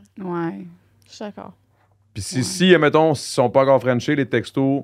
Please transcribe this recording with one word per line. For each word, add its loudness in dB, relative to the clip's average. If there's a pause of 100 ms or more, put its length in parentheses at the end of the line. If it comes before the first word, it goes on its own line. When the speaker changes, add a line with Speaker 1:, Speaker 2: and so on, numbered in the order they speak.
(180)
Speaker 1:
Mm. -12
Speaker 2:
Ouais. -8 (400)
Speaker 1:
Je -20
suis -20
d'accord. -16 (600)
Speaker 3:
Puis -10
si, -8
Speaker 2:
Ouais. 0
Speaker 3:
si, 2
admettons, 4
s'ils -8
sont 2
pas 4
encore 4
Frenchés, -2
les -2
textos, -2